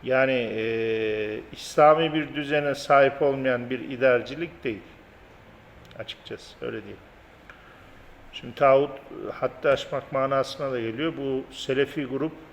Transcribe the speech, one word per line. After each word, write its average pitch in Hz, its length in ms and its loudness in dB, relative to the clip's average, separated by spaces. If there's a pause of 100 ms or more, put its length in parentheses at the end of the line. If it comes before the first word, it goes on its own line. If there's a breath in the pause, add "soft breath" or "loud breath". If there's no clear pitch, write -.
Yani, 127 540 2
e, 110 80 -2 (880)
İslami 156 640 4
bir 143 200 -2
düzene 147 400 -2
sahip 139 480 4
olmayan 131 480 0
bir 123 100 -4
idarecilik 135 840 0
değil. 107 180 -6 (1160)
Açıkçası - 640 -14
öyle 113 240 -8
değil. 98 120 -14 (1400 loud breath)
Şimdi 123 220 -14
tağut 143 360 4 (420)
haddi - 360 -4
aşmak 135 440 -2
manasına 135 600 -2
da 123 80 -4
geliyor. 120 360 -4
Bu 135 380 -6
Selefi 139 500 -2
grup 139 280 -4 (200)